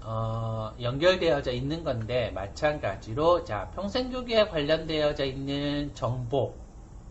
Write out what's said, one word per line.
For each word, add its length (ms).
어, 800
연결되어져 720
있는 320
건데 500
마찬가지로, 1080
자, 300
평생교육에 760
관련되어져 760
있는 720
정보, 600